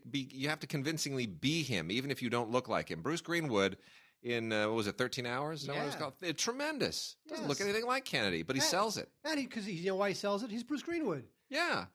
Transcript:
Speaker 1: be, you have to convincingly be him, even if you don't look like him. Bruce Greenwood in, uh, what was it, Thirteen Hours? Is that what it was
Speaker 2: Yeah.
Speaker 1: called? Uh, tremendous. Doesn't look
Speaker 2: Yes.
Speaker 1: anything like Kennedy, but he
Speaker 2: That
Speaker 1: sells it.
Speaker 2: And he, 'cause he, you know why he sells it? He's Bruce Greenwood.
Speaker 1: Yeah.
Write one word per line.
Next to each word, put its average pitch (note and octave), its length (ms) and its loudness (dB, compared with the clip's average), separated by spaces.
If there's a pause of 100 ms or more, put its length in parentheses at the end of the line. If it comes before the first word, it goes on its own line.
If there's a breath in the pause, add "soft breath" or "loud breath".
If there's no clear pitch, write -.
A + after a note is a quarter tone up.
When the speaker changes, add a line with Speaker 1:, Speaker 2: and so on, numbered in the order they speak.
Speaker 1:
be, C3+ 220 -4
you C3 180 -4
have D3+ 120 -2
to C#3+ 60 -6
convincingly C#3 600 0
be D3 360 2
him, F#2 280 0
even B2+ 200 0
if B2+ 100 -4
you B2 80 0
don't A#2 220 2
look B2 180 2
like F2 200 0
him. E2 120 -4
Bruce D#3 200 -2
Greenwood A#2 560 2 (440 loud breath)
in, A#2 300 0
uh, G#2+ 160 4
what A2 80 2
was G#2+ 120 2
it, G2 100 -2
Thirteen B2+ 280 0
Hours? C#3+ 360 -4
Is C#3 60 -8
that C#3 100 -2
what - 60 0
it - 20 -2
was C#3+ 80 -4
Speaker 2:
Yeah. - 60 -6
Speaker 1:
called? C#3+ 140 -4 (140)
Uh, D#3+ 60 2
tremendous. B3+ 800 -2 (140)
Doesn't D#4+ 180 -4
look C#3+ 120 0
Speaker 2:
Yes. G3+ 100 0
Speaker 1:
anything A3 160 0
like C4 180 0
Kennedy, G2 400 2
but B2+ 140 -2
he - 20 4
Speaker 2:
That D4+ 80 4
Speaker 1:
sells G3+ 300 2
it. - 120 -6 (140)
Speaker 2:
And D4+ 160 0
he, C4 60 -2
'cause A3+ 200 -6
he, G#3 80 -4
you E3+ 140 -4
know F#3+ 80 2
why G3+ 140 2
he F#3 60 0
sells G3+ 280 0
it? A#3+ 80 -6
He's A3+ 120 -4
Bruce C#4+ 200 -4
Greenwood. C4+ 400 -2 (240)
Speaker 1:
Yeah. C#4+ 480 0